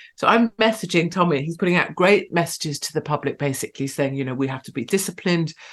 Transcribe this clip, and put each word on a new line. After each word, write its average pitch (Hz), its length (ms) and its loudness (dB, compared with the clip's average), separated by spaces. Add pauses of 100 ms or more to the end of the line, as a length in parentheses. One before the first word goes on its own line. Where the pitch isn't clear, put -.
(160)
So - 100 -2
I'm 226 240 4
messaging 180 600 0
Tommy. 170 320 2
He's 165 140 -6
putting 180 200 2
out 151 180 0
great 196 380 4
messages 165 480 -2
to - 120 -8
the 156 80 -2
public, 147 380 -4
basically 135 480 -4
saying, 135 280 -2
you 139 100 -4
know, 127 100 -4
"We 131 140 -2
have 131 160 -8
to - 80 -14
be 117 120 -6
disciplined. 175 680 -2 (180)